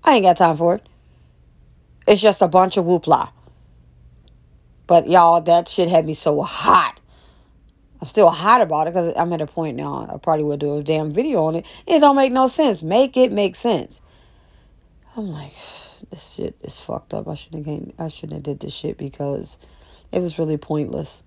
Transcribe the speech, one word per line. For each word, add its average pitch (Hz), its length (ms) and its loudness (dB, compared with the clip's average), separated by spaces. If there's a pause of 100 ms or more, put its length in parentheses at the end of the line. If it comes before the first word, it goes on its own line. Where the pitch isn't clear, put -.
I 302 120 4
ain't 196 100 2
got 175 120 6
time 165 200 2
for 170 180 0
it. - 140 -16 (1160)
It's 208 140 4
just 208 200 4
a 180 60 4
bunch 185 280 2
of 185 100 0
whoopla. 160 440 2 (1600)
But 170 220 4
y'all, 170 300 6
that 170 300 2
shit 175 180 0
had 160 180 2
me 156 80 -6
so 147 280 -2
hot. - 580 0 (1000)
I'm 156 60 -12
still 196 220 4
hot 208 300 2
about 156 280 0
it 170 60 -8
'cause 170 220 -2
I'm 175 160 -2
at 160 100 -6
a 147 60 -6
point 160 300 -8
now 143 360 -8
I - 40 -12
probably 156 260 -2
would 143 160 -4
do 147 180 -4
a 147 60 -8
damn 156 300 -4
video 214 320 -2
on 160 100 -2
it. - 100 -8 (220)
It 339 120 2
don't 285 180 6
make 269 160 2
no 262 140 2
sense. 240 360 -2
Make 233 320 0
it 254 160 4
make 202 240 -2
sense. - 460 -4 (1120)
I'm 208 160 -10
like, 143 220 -14 (280)
<sighs> - 280 -20
"This - 240 -20
shit - 280 -8
is - 200 -16
fucked - 320 -10
up. - 160 -8
I 156 60 -10
shouldn't 151 300 -14
have 151 80 -8
came, - 240 -12
I 160 120 -10
shouldn't 151 240 -16
have 147 100 -12
did 139 160 -8
this 143 140 -14
shit - 240 -10
because 143 600 -10 (540)
it 180 100 -2
was 170 160 -6
really 156 200 -2
pointless." 147 680 -8